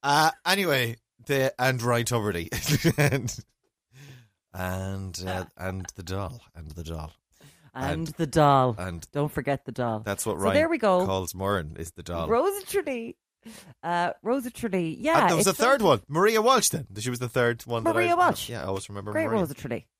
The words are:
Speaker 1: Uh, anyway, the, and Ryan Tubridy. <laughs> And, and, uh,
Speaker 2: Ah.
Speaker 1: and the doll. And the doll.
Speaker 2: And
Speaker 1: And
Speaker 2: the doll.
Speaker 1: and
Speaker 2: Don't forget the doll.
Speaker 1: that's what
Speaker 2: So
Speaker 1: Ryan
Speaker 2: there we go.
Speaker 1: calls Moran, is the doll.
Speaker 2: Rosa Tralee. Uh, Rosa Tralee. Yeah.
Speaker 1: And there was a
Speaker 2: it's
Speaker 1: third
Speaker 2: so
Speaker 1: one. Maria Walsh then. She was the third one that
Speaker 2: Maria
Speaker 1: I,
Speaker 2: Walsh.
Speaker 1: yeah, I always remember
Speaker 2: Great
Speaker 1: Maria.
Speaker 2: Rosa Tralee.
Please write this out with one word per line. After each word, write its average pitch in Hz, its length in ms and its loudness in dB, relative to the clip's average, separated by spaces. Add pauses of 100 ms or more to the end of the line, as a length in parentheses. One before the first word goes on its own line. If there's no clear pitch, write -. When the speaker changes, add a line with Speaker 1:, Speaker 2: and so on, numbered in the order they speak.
Speaker 1:
Uh, 147 280 6 (140)
anyway, 147 520 2 (300)
the, 135 320 2
and 127 220 2
Ryan 120 260 2
Tubridy. 104 420 0 (500)
<laughs> - 0 -
And, 135 380 0 (1160)
and, 95 720 -6
uh, 92 180 -4 (120)
Speaker 2:
Ah. 92 120 -8
Speaker 1:
and 95 180 -6 (100)
the 95 60 -14
doll. 92 380 -8 (140)
And 78 180 -16
the 82 120 -10
doll. 78 280 -10 (640)
Speaker 2:
And 135 180 -4
Speaker 1:
And 160 160 -4
Speaker 2:
the 160 180 -4
doll. 139 520 4
Speaker 1:
and 87 340 -8
Speaker 2:
Don't 147 180 -2
forget 139 360 -4
the 127 60 -12
doll. 113 280 -4
Speaker 1:
that's 104 240 -6
what 101 140 -2
Speaker 2:
So 95 60 -4
Speaker 1:
Ryan 95 100 2
Speaker 2:
there 208 140 2
we 320 100 -2
go. 185 260 2
Speaker 1:
calls 95 300 -2
Moran, 92 440 -2
is 82 140 -10
the 85 100 -20
doll. 82 260 -4
Speaker 2:
Rosa 370 380 0
Tralee. 262 500 -6 (680)
Uh, 175 300 0 (100)
Rosa 247 280 -4
Tralee. 175 480 -2
Yeah. 320 240 2
Speaker 1:
And 180 80 4
there 170 60 4
was - 100 4
a 170 40 4
Speaker 2:
it's 156 80 -2
Speaker 1:
third 254 220 4
Speaker 2:
so 202 60 4
Speaker 1:
one. 127 220 6
Maria 202 320 4
Walsh 240 300 4
then. 143 160 -6 (120)
She 117 120 -4
was 120 80 -4
the 123 100 -6
third 120 380 0
one 117 180 -2
that 330 100 2
Speaker 2:
Maria 349 180 2
Speaker 1:
I, - 20 4
Speaker 2:
Walsh. 349 340 2
Speaker 1:
yeah, 117 140 -8
I - 40 -6
always 95 220 -4
remember 101 240 -10
Speaker 2:
Great 214 140 -2
Speaker 1:
Maria. 220 140 0
Speaker 2:
Rosa 139 140 -2
Tralee. 120 320 -10 (140)